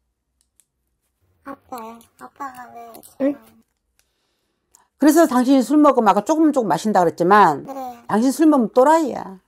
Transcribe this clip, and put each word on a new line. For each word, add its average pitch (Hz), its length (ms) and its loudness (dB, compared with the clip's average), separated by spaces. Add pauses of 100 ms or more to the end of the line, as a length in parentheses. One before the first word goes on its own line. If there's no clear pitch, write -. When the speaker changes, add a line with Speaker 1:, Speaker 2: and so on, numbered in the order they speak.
(1400)
Speaker 1:
아빠요? 233 540 -18 (220)
아빠가 254 540 -18
왜 233 140 -20
Speaker 2:
응? 269 460 -8
Speaker 1:
지금 - 280 -20 (1400)
Speaker 2:
그래서 311 280 2
당신이 254 360 0
술 285 160 -2
먹으면 254 300 2
아까 196 160 0
조금 311 280 0
조금 226 160 -4
마신다 190 320 -2
그랬지만 170 640 2
Speaker 1:
네. 269 340 -16 (100)
Speaker 2:
당신 226 240 0
술 311 140 0
먹으면 269 260 2
또라이야. 262 760 0